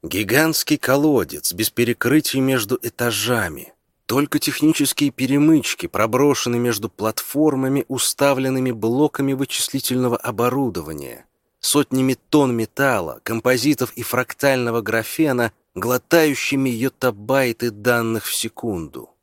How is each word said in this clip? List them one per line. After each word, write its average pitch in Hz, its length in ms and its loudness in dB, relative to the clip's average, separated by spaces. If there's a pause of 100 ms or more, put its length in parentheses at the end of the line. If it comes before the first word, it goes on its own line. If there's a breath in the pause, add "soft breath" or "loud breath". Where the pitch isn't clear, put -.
Гигантский 135 720 0
колодец 131 720 0
без 101 180 -2
перекрытий 120 680 0
между 131 420 0
этажами. 110 920 -4 (320)
Только 139 320 0
технические 147 720 0
перемычки 143 760 2
проброшены 123 720 2
между 113 320 -2
платформами, 131 1000 0
уставленными 131 800 0
блоками 131 640 0
вычислительного 127 840 -2
оборудования, 95 1080 -4 (320)
сотнями 131 580 2 (140)
тонн 139 240 0
металла, 110 720 -2
композитов 123 720 0
и 120 80 -10
фрактального 123 800 0
графена, 117 680 0 (220)
глотающими 135 960 2
йотабайты 120 1000 -2
данных 113 540 0
в - 80 -6
секунду. 85 760 -8 (120)